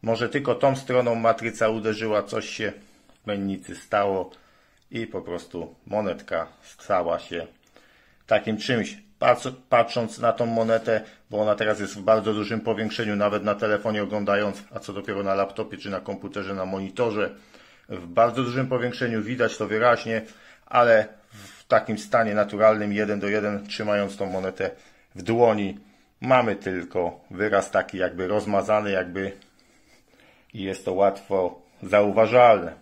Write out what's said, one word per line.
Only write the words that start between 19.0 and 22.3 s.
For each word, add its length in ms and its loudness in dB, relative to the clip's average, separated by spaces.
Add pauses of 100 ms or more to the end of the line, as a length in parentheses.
widać 360 -2
to 100 -4
wyraźnie, 540 2 (440)
ale 420 6 (240)
w 360 -20
takim 300 2
stanie 380 0